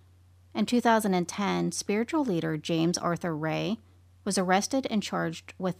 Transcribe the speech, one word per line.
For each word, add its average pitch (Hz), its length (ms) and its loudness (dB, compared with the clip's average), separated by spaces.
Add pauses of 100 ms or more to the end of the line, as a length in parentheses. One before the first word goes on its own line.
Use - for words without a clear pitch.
(560)
In 214 100 0
two 240 160 2
thousand 220 320 4
and 175 140 2
ten, 180 440 -2
spiritual 233 540 -2
leader 160 320 0
James 165 400 0
Arthur 170 380 -2
Ray 156 420 -2 (460)
was 196 160 0
arrested 190 500 2
and 208 140 0
charged 170 560 -4
with 185 200 -2